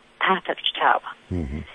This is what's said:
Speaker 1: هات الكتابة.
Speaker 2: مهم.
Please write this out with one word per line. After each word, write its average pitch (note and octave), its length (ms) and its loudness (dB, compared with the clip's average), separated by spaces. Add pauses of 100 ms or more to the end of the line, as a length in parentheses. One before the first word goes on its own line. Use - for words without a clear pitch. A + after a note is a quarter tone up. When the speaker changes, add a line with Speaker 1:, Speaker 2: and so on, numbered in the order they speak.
(220)
Speaker 1:
هات F#3 280 4
الكتابة. - 580 2 (220)
Speaker 2:
مهم. D#2 320 -4 (120)